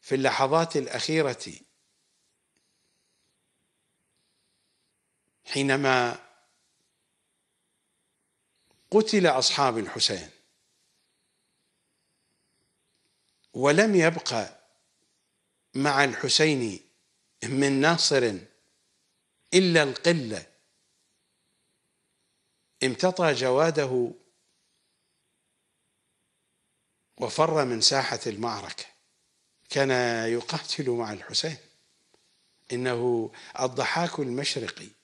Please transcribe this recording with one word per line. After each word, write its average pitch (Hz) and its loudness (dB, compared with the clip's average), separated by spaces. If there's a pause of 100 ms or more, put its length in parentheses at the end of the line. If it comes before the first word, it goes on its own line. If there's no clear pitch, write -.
في - -4
اللحظات 135 2
الأخيرة 135 -2 (4000)
حينما 135 0 (2750)
قتل 214 4
أصحاب 131 2
الحسين 95 -4 (3250)
ولم 160 4
يبق 156 2 (1160)
مع 139 2
الحسين 131 0 (640)
من 135 0
ناصر 139 2 (1160)
إلا 175 6
القلة، 131 -2 (2500)
امتطى 170 0
جواده 131 0 (3000)
وفر 156 0
من 120 -4
ساحة 123 0
المعركة. 107 -8 (840)
كان 139 0 (400)
يقاتل 131 -6
مع 117 -4
الحسين، 143 -8 (1160)
إنه 123 -2 (280)
الضحاك 135 -2
المشرقي. 127 -6 (160)